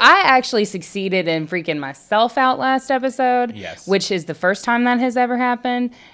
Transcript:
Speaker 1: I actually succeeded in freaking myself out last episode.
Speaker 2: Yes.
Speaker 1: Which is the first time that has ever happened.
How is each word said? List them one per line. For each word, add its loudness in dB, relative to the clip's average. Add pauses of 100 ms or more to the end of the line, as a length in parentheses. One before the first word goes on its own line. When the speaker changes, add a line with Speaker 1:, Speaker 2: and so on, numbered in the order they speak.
Speaker 1:
I 8
actually 2
succeeded -4
in -2
freaking -4
myself -2
out 2
last -2
episode. 0
Speaker 2:
Yes. -12
Speaker 1:
Which 0
is -2
the -8
first -2
time 0
that 2
has -2
ever 0
happened. -2 (240)